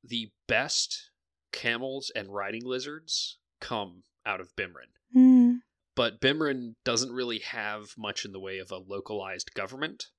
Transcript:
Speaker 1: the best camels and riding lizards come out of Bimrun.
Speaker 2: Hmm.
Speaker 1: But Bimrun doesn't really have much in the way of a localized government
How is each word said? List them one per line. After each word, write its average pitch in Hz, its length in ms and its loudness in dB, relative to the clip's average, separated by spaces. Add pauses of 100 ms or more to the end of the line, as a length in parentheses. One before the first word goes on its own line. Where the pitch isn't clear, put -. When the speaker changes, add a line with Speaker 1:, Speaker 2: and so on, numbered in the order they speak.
Speaker 1:
the 117 280 -6 (160)
best - 640 0 (420)
camels 131 640 -4
and 101 200 -8
riding 101 300 -4
lizards 139 720 -6 (220)
come 95 420 -6 (240)
out 95 140 -2
of 92 160 -16
Bimrun. 87 340 -8 (220)
Speaker 2:
Hmm. 254 400 10 (420)
Speaker 1:
But 113 260 0
Bimrun 135 540 0 (100)
doesn't 120 280 0
really 120 260 -4
have 107 580 -8
much 104 280 -6
in 101 80 -12
the 95 80 -10
way 95 180 -8
of 92 140 -10
a 92 60 -10
localized 95 760 -8
government 131 520 -8 (120)